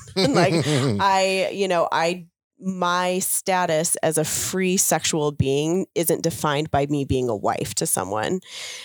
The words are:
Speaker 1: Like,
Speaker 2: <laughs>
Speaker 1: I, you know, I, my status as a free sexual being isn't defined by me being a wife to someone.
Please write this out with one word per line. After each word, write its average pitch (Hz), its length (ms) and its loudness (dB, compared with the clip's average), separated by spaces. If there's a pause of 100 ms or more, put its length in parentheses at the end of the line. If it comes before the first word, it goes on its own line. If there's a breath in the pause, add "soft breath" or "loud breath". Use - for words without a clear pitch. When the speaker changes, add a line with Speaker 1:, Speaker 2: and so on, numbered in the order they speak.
(160)
Speaker 1:
Like, 180 380 4
Speaker 2:
<laughs> 151 100 2
Speaker 1:
I, 190 880 2
you 196 140 -2
know, 175 240 2
I, 170 360 0 (340)
my 180 580 0
status 180 800 0
as 160 200 0
a 156 80 2
free 185 520 0
sexual 151 560 0
being 147 540 0 (100)
isn't 165 260 0
defined 156 480 -2
by 143 160 0
me 143 180 -2
being 127 240 0
a 113 60 0
wife - 400 -4
to - 120 -2
someone. 107 520 -2 (460 loud breath)